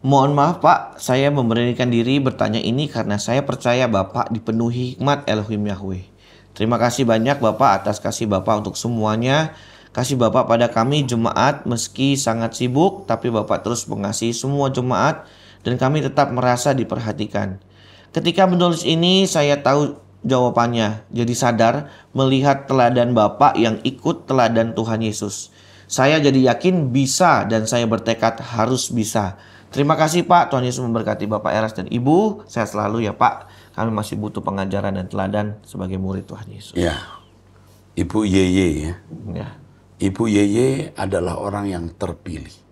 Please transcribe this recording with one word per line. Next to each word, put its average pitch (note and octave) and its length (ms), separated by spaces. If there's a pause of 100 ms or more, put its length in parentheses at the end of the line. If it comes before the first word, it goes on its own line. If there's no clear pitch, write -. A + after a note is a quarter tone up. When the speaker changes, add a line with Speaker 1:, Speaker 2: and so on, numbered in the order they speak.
Speaker 1:
Mohon C#3 360
maaf, D#3 240
Pak, A#2 200 (200)
saya C3+ 320
memberanikan A#2+ 560
diri B2 320
bertanya A2+ 400
ini C3+ 280
karena G#2 280
saya B2 280
percaya B2 440
Bapak G2+ 400
dipenuhi A#2 680
hikmat C#3+ 280
Elohim G#2 480
Yahweh. F#2+ 320 (480)
Terima A#2 240
kasih A#2+ 320
banyak A#2 320
Bapak G#2+ 440
atas G#2 160
kasih A2 280
Bapak G#2 360
untuk F#2+ 120
semuanya. A#2+ 800 (360)
Kasih B2 280
Bapak A#2 280
pada A#2 200
kami C3 400
jemaat A#2+ 560
meski C3 520
sangat A2+ 400
sibuk, C#3 520
tapi A#2 240
Bapak G#2 320
terus A2+ 240
mengasihi G#2+ 480
semua C#3 320
jemaat B2+ 560 (400)
dan A#2+ 160
kami C#3 240
tetap C#3 240
merasa B2 480
diperhatikan. G#2+ 840 (520)
Ketika E3+ 360
menulis F3 380
ini, F3+ 420
saya C#3+ 320
tahu C#3 380 (260)
jawabannya, A#2 880
jadi A#2 240
sadar A#2 380 (420)
melihat C3+ 480
teladan B2 480
Bapak A2+ 480
yang A2 240
ikut C3 400
teladan A#2 480
Tuhan A2+ 320
Yesus. G#2+ 480 (320)
Saya C#3 320
jadi C3+ 380
yakin D#3+ 420
bisa C#3 480
dan A2 240
saya A#2+ 160
bertekad A2+ 560
harus A#2 480
bisa. G#2+ 480 (320)
Terima C#3+ 320
kasih D#3 240
Pak, F3 240
Tuhan B2+ 160
Yesus B2+ 160
memberkati G#2+ 480
Bapak G#2 240
Eras A2 240
dan - 160
Ibu. E3+ 560
Sehat A2 240
selalu G#2+ 320
ya G2+ 80
Pak. - 400 (240)
Kami A2 160
masih G#2+ 240
butuh G#2 240
pengajaran G2 560
dan F#2 160
teladan G#2 560
sebagai F#2+ 320
murid F#2+ 240
Tuhan - 240
Yesus. - 240
Speaker 2:
Ya, E2+ 240 (1040)
Ibu G#2 240
Yeye F#2 440 (120)
ya. E2 140 (420)
Speaker 1:
Ya. F2+ 120 (520)
Speaker 2:
Ibu G2 320
Yeye A2+ 640
adalah F2+ 400
orang G2+ 320
yang F2 240
terpilih. E2 640 (180)